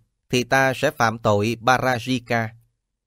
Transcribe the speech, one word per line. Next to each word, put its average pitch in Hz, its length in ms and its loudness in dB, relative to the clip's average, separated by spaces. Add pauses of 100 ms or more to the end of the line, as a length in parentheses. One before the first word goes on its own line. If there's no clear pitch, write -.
(300)
thì 123 140 0
ta 135 320 2
sẽ 139 160 -2
phạm 113 260 0
tội 110 440 0
Parajika", 120 840 0 (600)